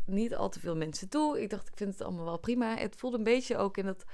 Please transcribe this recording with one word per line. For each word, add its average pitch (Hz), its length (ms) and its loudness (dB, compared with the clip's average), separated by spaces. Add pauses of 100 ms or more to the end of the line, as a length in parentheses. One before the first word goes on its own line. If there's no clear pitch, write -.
niet 208 300 2
al 196 140 0
te - 120 -4
veel 170 160 -2
mensen 156 320 -4
toe. 302 340 2
Ik 202 80 -2
dacht, 202 180 -4
ik - 80 -6
vind 202 160 -2
het - 100 -6
allemaal 170 220 -4
wel 170 140 -2
prima. 233 380 0
Het - 200 -2
voelde 247 200 -2
een 214 80 0
beetje 240 320 4
ook 196 200 2
in 196 100 -2
dat 190 280 -4